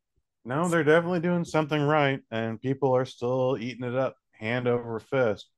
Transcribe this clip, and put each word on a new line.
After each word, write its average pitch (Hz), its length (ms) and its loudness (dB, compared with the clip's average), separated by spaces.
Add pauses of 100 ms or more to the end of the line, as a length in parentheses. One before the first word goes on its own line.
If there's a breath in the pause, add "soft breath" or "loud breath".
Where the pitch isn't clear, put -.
(460)
No, 147 240 -2
they're 165 160 2
definitely 170 340 4
doing 175 240 0
something 156 380 0
right, 143 400 2 (100)
and 113 300 -4
people 135 340 0
are 127 100 2
still 127 540 -2
eating 120 240 -8
it 120 120 -6
up 131 200 -2 (160)
hand 123 380 -4
over 117 300 -2
fist. 117 580 -2